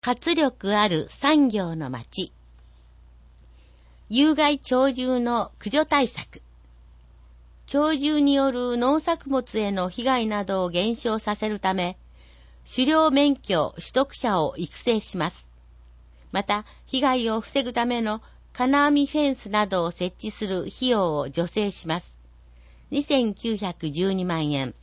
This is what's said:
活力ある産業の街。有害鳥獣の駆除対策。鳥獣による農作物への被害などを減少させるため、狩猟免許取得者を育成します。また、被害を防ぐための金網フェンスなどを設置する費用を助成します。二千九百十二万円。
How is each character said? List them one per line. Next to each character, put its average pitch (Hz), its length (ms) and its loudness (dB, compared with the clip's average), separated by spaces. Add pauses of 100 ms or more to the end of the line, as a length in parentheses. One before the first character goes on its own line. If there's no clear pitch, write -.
活 277 280 0
力 247 420 0
あ 214 100 4
る 160 220 -2
産 285 400 2
業 185 260 -2
の 156 140 -6
街。 127 420 -8 (1800)
有 285 280 4
害 294 220 2
鳥 262 360 2
獣 254 260 0
の 240 400 -2
駆 - 100 -8
除 294 160 2
対 285 220 2
策。 - 340 -12 (1300)
鳥 294 300 2
獣 294 220 2
に 277 120 4
よ 269 160 2
る 247 280 -2
農 269 240 2
作 330 280 -4
物 254 300 -2
へ 208 100 0
の 185 200 -2
被 226 160 -6
害 247 220 2
な 208 180 -2
ど 190 180 -2
を 180 60 -2
減 190 260 0
少 220 240 -2
さ 208 160 -4
せ 214 140 -4
る 208 100 -4
た 190 140 0
め、 185 240 -4 (760)
狩 254 120 0
猟 311 260 4
免 285 240 4
許 160 400 0
取 - 120 -12
得 277 280 0
者 202 260 0
を 147 140 -2
育 - 240 -10
成 220 220 0
し - 160 -10
ま 165 120 -2
す。 - 200 -20 (800)
ま 190 120 -2
た、 208 200 -2 (220)
被 262 160 -2
害 254 280 2
を 220 120 -2
防 277 220 -2
ぐ 240 100 -6
た 240 100 0
め 240 180 -2
の 220 200 -4 (320)
金 277 320 4
網 285 220 4
フ 294 100 -2
ェ 294 140 4
ン 254 40 -2
ス - 140 -14
な 208 180 0
ど 185 160 0
を 170 80 -2
設 180 240 -6
置 214 160 -8
す 208 160 -6
る 185 260 -4
費 254 160 -2
用 185 280 2
を 143 80 -2
助 170 220 -4
成 208 220 -2
し - 200 -10
ま 165 100 0
す。 - 180 -20 (760)
二 277 120 -2
千 247 300 0
九 226 240 -4
百 175 340 -6
十 185 220 0
二 185 100 -2
万 160 300 0
円。 135 280 -2